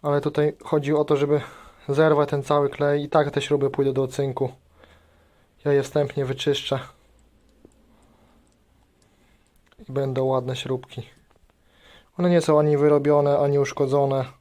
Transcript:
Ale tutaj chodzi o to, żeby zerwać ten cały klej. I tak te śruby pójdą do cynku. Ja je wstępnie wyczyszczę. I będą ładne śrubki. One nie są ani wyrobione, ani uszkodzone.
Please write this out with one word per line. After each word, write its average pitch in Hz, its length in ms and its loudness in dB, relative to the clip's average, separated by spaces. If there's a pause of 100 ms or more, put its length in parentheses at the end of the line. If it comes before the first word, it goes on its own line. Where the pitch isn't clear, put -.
Ale 143 200 0
tutaj 151 420 -2
chodzi 147 300 -2
o 151 120 2
to, 151 120 2
żeby 143 240 0 (460)
zerwać 147 420 2
ten 139 140 -4
cały 143 260 0
klej. 147 340 -2
I 143 60 -8
tak 151 220 2
te 143 100 -2
śruby 139 280 0
pójdą 135 240 -2
do 135 140 -2
cynku. 131 460 -4 (1120)
Ja 143 80 2
je 139 100 2
wstępnie 139 420 -4
wyczyszczę. 135 540 -4 (3000)
I - 40 -14
będą 131 340 -4
ładne 131 300 -2
śrubki. 127 540 -10 (1080)
One 180 120 2
nie 170 120 4
są 156 180 4
ani 151 180 2
wyrobione, 147 600 4
ani 143 220 2
uszkodzone. 139 640 0 (160)